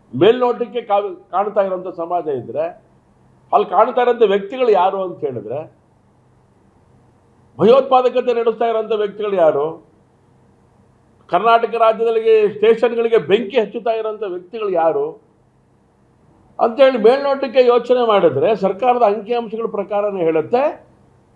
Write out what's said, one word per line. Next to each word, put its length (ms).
ಮೇಲ್ನೋಟಕ್ಕೆ 600
ಕಾ-, 500
ಕಾಣ್ತಾ 300
ಇರೋಂಥ 280
ಸಮಾಜ 380
ಇದ್ರೆ, 400
ಅಲ್ಲಿ 180
ಕಾಣ್ತಾ 320
ಇರೋಂಥ 240
ವ್ಯಕ್ತಿಗಳು 440
ಯಾರು 320
ಅಂತ 220
ಹೇಳಿದ್ರೆ, 520
ಭಯೋತ್ಪಾದಕತೆ 760
ನಡೆಸ್ತಾ 300
ಇರೋಂಥ 280
ವ್ಯಕ್ತಿಗಳು 420
ಯಾರು, 560
ಕರ್ನಾಟಕ 440
ರಾಜ್ಯದಲ್ಲಿ 800
ಸ್ಟೇಷನ್‌ಗಳಿಗೆ 640
ಬೆಂಕಿ 420
ಹಚ್ಚುತ್ತಾ 300
ಇರೋಂಥ 320
ವ್ಯಕ್ತಿಗಳು 480
ಯಾರು 600
ಅಂತೇಳಿ 380
ಮೇಲ್ನೋಟಕ್ಕೆ 680
ಯೋಚನೆ 400
ಮಾಡಿದ್ರೆ, 500
ಸರ್ಕಾರದ 460
ಅಂಕಿಅಂಶಗಳ 680
ಪ್ರಕಾರನೇ 500
ಹೇಳುತ್ತೆ, 680